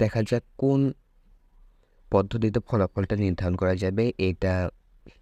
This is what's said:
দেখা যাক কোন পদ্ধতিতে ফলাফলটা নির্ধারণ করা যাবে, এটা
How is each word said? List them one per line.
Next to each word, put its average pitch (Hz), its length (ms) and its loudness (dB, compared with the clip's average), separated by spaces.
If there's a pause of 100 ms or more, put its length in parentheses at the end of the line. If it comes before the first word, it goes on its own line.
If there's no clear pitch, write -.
দেখা 110 260 0
যাক 120 140 0 (180)
কোন 139 200 2 (1300)
পদ্ধতিতে 104 560 2
ফলাফলটা 101 480 0 (100)
নির্ধারণ 90 360 0
করা 92 220 2
যাবে, 98 200 0 (240)
এটা 92 260 0 (680)